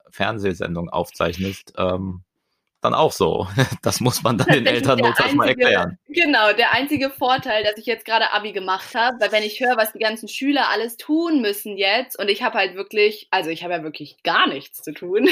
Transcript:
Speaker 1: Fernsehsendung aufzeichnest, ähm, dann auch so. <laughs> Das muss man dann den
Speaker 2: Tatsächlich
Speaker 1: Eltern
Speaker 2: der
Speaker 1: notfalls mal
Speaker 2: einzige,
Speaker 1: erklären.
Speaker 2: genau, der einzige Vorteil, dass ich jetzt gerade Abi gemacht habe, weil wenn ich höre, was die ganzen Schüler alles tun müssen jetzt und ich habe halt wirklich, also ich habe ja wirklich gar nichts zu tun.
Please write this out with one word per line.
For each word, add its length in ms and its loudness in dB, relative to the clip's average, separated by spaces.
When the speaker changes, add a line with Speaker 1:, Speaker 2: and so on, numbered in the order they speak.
Speaker 1:
Fernsehsendung 800 -4
aufzeichnest, 840 -4
ähm, 460 -4
dann 140 0
auch 180 2
so. 340 0
<laughs> 260 0
Das 180 0
muss 220 0
man 160 2
dann 100 2
den 160 4
Speaker 2:
Tatsächlich 180 2
Speaker 1:
Eltern 160 4
Speaker 2:
der 100 2
Speaker 1:
notfalls 260 2
mal 140 4
Speaker 2:
einzige, 160 2
Speaker 1:
erklären. 340 2
Speaker 2:
genau, 440 4
der 200 2
einzige 380 0
Vorteil, 540 0
dass 140 0
ich 80 -12
jetzt 180 -4
gerade 280 0
Abi 200 -2
gemacht 420 -6
habe, 260 0
weil 120 2
wenn 100 2
ich 180 -8
höre, 160 2
was 160 0
die 60 -18
ganzen 300 -4
Schüler 420 0
alles 260 -4
tun 440 0
müssen 360 -4
jetzt 420 0
und 100 -2
ich 140 0
habe 160 0
halt 160 0
wirklich, 560 0
also 200 0
ich 140 -8
habe 100 -4
ja 80 -4
wirklich 400 -14
gar 240 4
nichts 360 -8
zu 100 -10
tun. 400 2